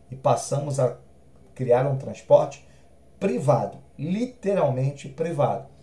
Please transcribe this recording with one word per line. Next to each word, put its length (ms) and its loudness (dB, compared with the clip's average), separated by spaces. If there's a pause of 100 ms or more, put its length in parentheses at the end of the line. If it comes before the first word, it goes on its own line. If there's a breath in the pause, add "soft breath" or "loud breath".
(100)
e 60 -12
passamos 600 -2
a 200 0 (560)
criaram 380 2
um 60 -2
transporte 680 0 (520 soft breath)
privado, 600 0 (200)
literalmente 1120 -2
privado, 580 -4 (160 loud breath)